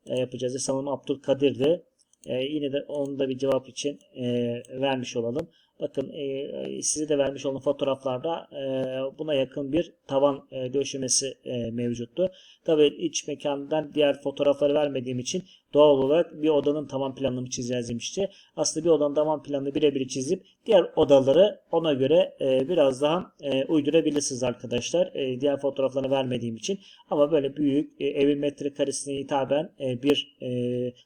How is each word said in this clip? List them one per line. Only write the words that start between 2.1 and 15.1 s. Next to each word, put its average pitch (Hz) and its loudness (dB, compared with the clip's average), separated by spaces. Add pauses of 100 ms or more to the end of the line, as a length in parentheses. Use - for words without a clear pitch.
E, 127 -2
yine 143 -4
de 143 -2
onu 139 -6
da 135 0
bir 131 -4
cevap 131 0
için, 143 -6 (180)
e, 127 -6 (560)
vermiş 131 -2
olalım. 123 -4 (320)
Bakın, 143 -6
e, 135 -8
size 151 -4
de 147 2
vermiş 139 0
olduğum 135 -4
fotoğraflarda, 135 -2
e, 135 -6
buna 156 -2
yakın 135 -2
bir 170 0 (140)
tavan, 139 2
e, 131 -8
döşemesi, 135 -2 (100)
e, 117 -6
mevcuttu. 120 -2 (340)
Tabii 151 6
iç 147 -4
mekandan 143 -4
diğer 143 2
fotoğrafları 143 2
vermediğim 135 -2